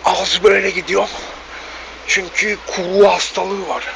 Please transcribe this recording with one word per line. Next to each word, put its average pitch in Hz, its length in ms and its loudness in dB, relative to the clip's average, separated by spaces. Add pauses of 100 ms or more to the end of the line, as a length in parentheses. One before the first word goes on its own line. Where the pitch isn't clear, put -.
Ağzı - 400 2
böyle 196 260 6
gidiyor. 185 380 0 (960)
Çünkü 202 600 -2
kuru 190 420 4
hastalığı 185 600 0
var. 135 280 -4